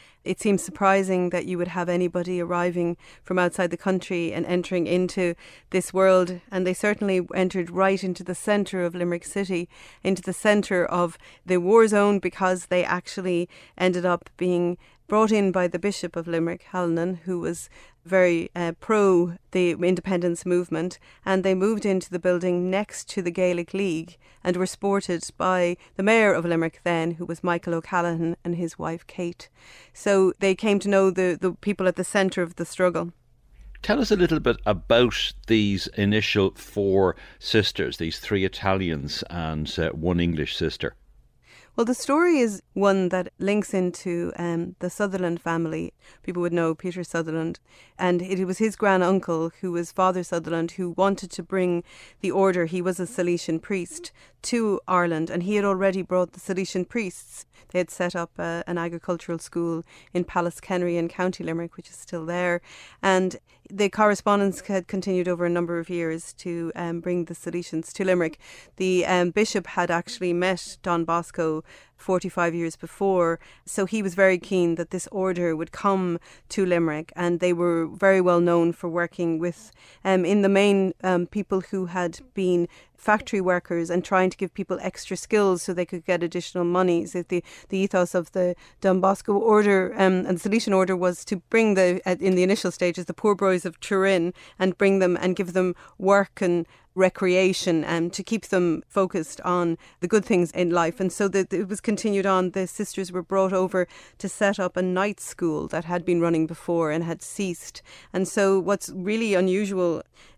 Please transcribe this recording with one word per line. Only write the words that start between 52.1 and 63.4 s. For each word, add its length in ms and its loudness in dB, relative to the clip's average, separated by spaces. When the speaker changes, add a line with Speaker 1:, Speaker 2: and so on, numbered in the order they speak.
Speaker 1:
the 120 -2
order. 340 2
He 160 -4
was 160 -2
a 80 -4
Salesian 560 -2
priest 480 -8
to 460 -2
Ireland, 420 0
and 140 -4
he 100 -2
had 100 2
already 380 0
brought 300 -2
the 80 -20
Salesian 480 -4
priests. 580 -10
They 80 -2
had 120 -2
set 260 -4
up, 220 -6
uh, 280 -6
an 120 -4
agricultural 600 -6
school 460 -6
in 120 0
Pallaskenry 720 -2
in 120 -2
County 360 -4
Limerick, 320 -6
which 140 -20
is 60 -20
still 300 -10
there. 340 -2
And 340 2